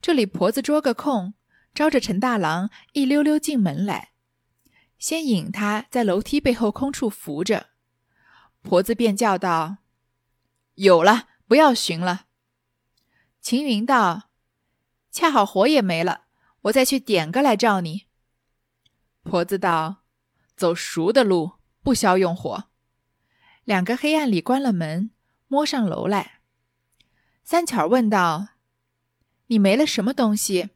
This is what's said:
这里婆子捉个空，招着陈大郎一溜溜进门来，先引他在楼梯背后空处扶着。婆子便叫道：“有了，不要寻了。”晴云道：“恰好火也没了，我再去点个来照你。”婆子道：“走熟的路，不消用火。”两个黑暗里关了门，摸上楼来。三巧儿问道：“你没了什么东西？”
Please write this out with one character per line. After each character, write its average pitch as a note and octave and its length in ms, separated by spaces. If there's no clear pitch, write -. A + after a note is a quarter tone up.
这 F4 100
里 A#3+ 140
婆 G3+ 260
子 C#4 80
捉 D4 180
个 C#4 140
空， G#3+ 400
招 D4+ 140
着 D4+ 100
陈 G3+ 220
大 B3 160
郎 F3 320
一 C#4 140
溜 D4 160
溜 D4+ 160
进 D4+ 200
门 F3 280
来， F3 240
先 D#4+ 280
引 G3 240
他 G#3 400
在 A#3+ 140
楼 F#3+ 160
梯 C#4+ 180
背 C#4 140
后 A3+ 180
空 C4+ 220
处 B3 160
扶 D#3 340
着。 G3+ 260
婆 F3+ 220
子 A3+ 120
便 A3 220
叫 G3+ 220
道 E3+ 400
：“有 F3+ 260
了， G#3+ 260
不 A3+ 60
要 D4 180
寻 F#3 260
了。” F3+ 280
晴 C4+ 240
云 A#3 220
道 G#3+ 420
：“恰 E4 200
好 A3+ 160
火 G3 200
也 D4 140
没 F3 240
了， - 200
我 G#3+ 80
再 C4 120
去 C4+ 160
点 E3+ 320
个 A#3+ 80
来 C4 160
照 G#3 240
你。” E3+ 240
婆 F3 180
子 G3 160
道 E3+ 440
：“走 F3 200
熟 E3+ 360
的 B3+ 140
路， F3+ 280
不 C4+ 120
消 F#3+ 240
用 F3+ 180
火。” C3 280
两 G3 180
个 A3 140
黑 D4+ 180
暗 D4 160
里 F3 120
关 C4 200
了 B3 120
门， E3+ 360
摸 C#4+ 160
上 B3+ 220
楼 - 200
来。 G3 340
三 E4+ 220
巧 A#3+ 160
儿 D#3 80
问 A#3 220
道 F3+ 380
：“你 A3+ 100
没 G3 160
了 D4 120
什 G3+ 180
么 B3 80
东 A3 240
西？” F#3+ 400